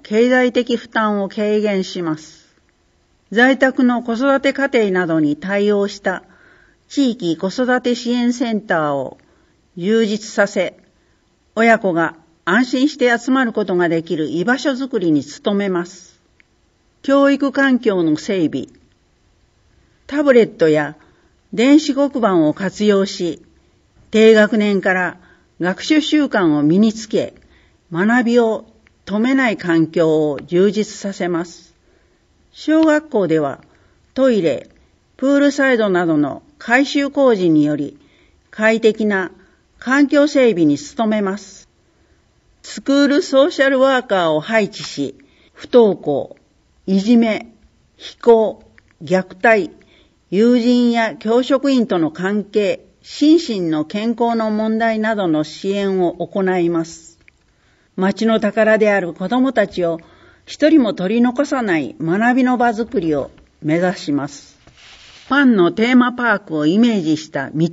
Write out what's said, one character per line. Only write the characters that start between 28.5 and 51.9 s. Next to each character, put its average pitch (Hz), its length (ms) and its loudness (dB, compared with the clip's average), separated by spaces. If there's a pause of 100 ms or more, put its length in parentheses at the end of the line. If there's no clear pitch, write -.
止 202 140 -4
め 254 140 0
な 262 160 0
い 185 80 -4
環 165 300 0
境 156 440 0
を 139 80 -6
充 175 320 0
実 208 260 -6
さ 196 140 -10
せ 185 160 -6
ま 175 160 -4
す。 - 240 -18 (840)
小 311 340 0
学 302 240 0
校 - 180 0
で 160 120 0
は 139 220 -6 (520)
ト 262 180 2
イ 208 100 2
レ、 143 280 -2 (480)
プ 262 100 -2
ー 285 120 4
ル 285 120 4
サ 269 220 0
イ 240 40 0
ド 214 120 0
な 180 160 0
ど 160 120 0
の 147 260 -4 (140)
改 254 280 0
修 277 260 -2
工 269 240 2
事 185 140 0
に 156 140 4
よ 151 120 0
り、 143 240 -10 (500)
快 220 320 0
適 214 240 0
な 196 260 -2 (460)
環 269 300 2
境 285 200 2
整 262 240 2
備 170 140 2
に 143 120 2
努 - 280 -6
め 214 160 0
ま 196 160 -4
す。 - 320 -20 (920)
ス - 180 -14
ク 277 120 -2
ー 285 140 4
ル 285 140 2
ソ 277 260 2
ー 349 40 -4
シ - 100 -4
ャ 269 80 2
ル 269 100 0
ワ 262 200 2
ー 247 80 -10
カ 180 220 0
ー - 20 0
を 151 100 0
配 208 240 0
置 - 180 -12
し、 - 320 -8 (380)
不 - 180 -20
登 220 260 6
校、 - 380 -6 (520)
い 196 120 2
じ 233 180 4
め、 226 360 -2 (420)
非 - 240 -20
行、 226 440 2 (400)
虐 185 380 -2
待、 220 300 2 (600)
友 233 280 4
人 240 320 2
や 226 240 -2
教 233 280 0
職 277 260 0
員 254 160 2
と 185 140 -2